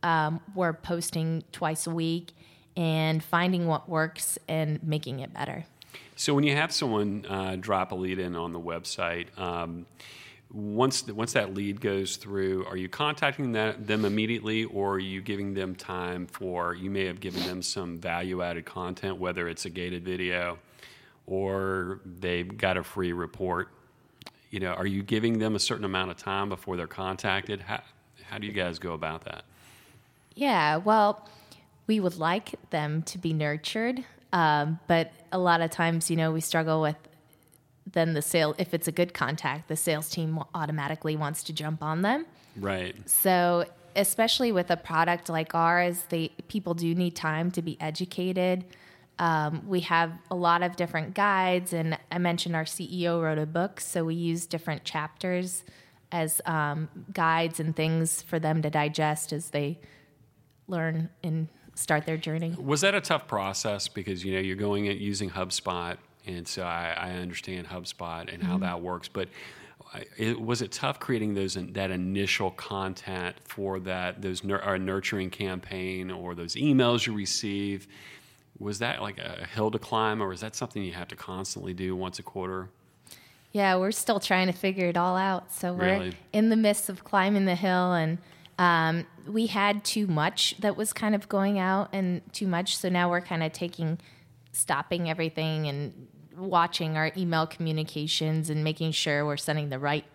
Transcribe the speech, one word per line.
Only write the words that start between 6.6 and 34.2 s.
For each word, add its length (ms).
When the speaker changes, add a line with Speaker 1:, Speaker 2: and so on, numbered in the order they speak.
Speaker 2:
someone, 560
uh, 260
drop 380
a 20
lead 240
in 160
on 160
the 80
website, 680
um, 460
once 500
th-, 140
once 160
that 220
lead 260
goes 380
through, 480
are 120
you 120
contacting 640
that, 340
them 160
immediately, 640
or 300
are 40
you 220
giving 320
them 220
time 520
for, 480
you 140
may 160
have 160
given 260
them 140
some 360
value-added 680
content, 520
whether 300
it's 180
a 40
gated 340
video 560
or 800
they've 500
got 220
a 60
free 280
report? 580
You 80
know, 140
are 120
you 160
giving 380
them 160
a 40
certain 240
amount 280
of 60
time 320
before 280
they're 80
contacted? 760
How, 200
how 120
do 80
you 80
guys 240
go 160
about 320
that? 180
Speaker 1:
Yeah, 420
well, 500
we 120
would 180
like 360
them 340
to 140
be 160
nurtured, 720